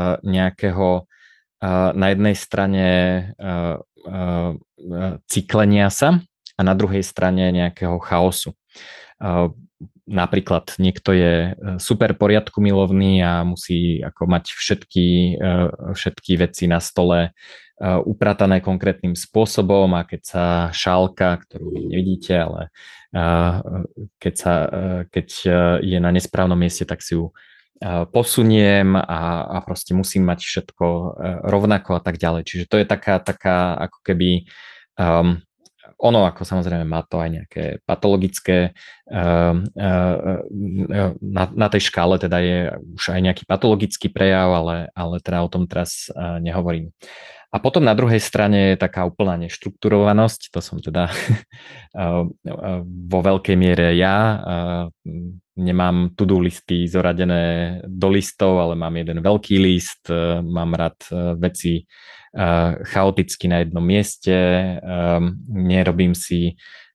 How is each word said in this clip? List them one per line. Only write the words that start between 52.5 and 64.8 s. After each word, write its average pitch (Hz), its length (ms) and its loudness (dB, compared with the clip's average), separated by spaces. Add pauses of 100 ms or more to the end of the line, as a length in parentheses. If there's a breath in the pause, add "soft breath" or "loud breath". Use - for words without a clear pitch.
vo 90 340 -4
veľkej 95 380 2
miere 85 400 4
ja, 95 180 4
e, 107 220 2 (1200)
nemám 90 560 2
to-do 95 240 2
listy 87 480 -2
zoradené 87 960 0
do 95 240 -2
listov, 95 560 2
ale 85 160 -2
mám 82 160 -6
jeden 82 240 -6
veľký 101 400 2
list, 90 480 2
e, 85 380 -2
mám 85 320 -2
rád, 82 180 -4 (140)
e, 87 320 -4
veci, 87 400 -2
e, - 40 -20 (1000 loud breath)
chaoticky 95 640 0
na 85 160 2
jednom 85 160 -4
mieste, 95 560 0
e, 90 360 2 (760)